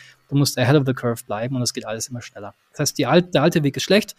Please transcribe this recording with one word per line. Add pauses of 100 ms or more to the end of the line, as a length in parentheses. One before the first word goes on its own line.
(280)
Du
musst
ahead
of
the
curve
bleiben
und
es
geht
alles
immer
schneller. (160)
Das
heißt,
die
alt-,
der
alte
Weg
ist
schlecht